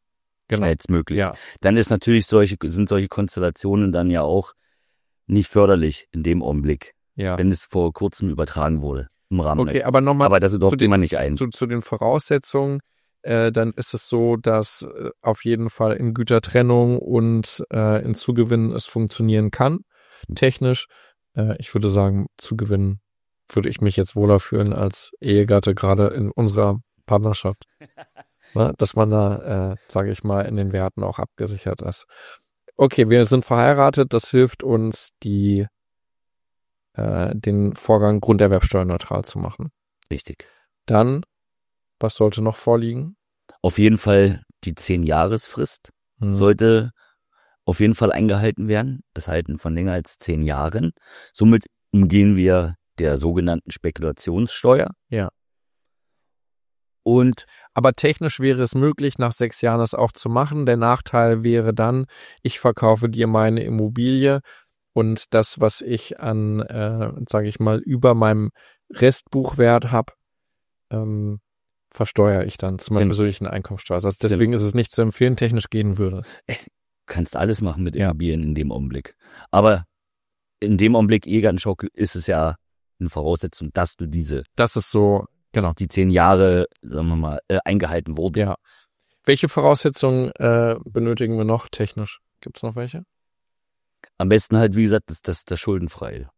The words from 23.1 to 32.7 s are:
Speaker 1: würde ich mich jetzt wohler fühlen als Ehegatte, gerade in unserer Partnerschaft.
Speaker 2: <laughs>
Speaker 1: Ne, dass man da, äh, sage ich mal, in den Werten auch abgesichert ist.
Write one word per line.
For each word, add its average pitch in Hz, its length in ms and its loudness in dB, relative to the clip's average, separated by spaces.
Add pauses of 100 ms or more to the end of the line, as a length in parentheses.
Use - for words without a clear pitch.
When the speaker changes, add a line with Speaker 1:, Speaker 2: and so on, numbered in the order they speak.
Speaker 1:
würde 98 160 -2
ich - 140 -4
mich 101 160 0
jetzt 95 180 -2
wohler 104 240 4
fühlen 104 320 -2
als - 480 -4
Ehegatte, 101 540 2
gerade 98 320 2
in 104 240 -4
unserer 104 500 0 (260)
Partnerschaft. 104 580 -2 (160)
Speaker 2:
<laughs> - 440 -20 (300)
Speaker 1:
Ne, - 240 2
dass - 180 -2
man 107 140 2
da, 101 600 -2
äh, 107 40 -8 (120)
sage 98 220 -2
ich - 140 -8
mal, 101 220 0
in 107 100 -6
den 98 160 -2
Werten 95 300 -4
auch 95 160 -6
abgesichert - 640 -8
ist. - 240 -10 (720)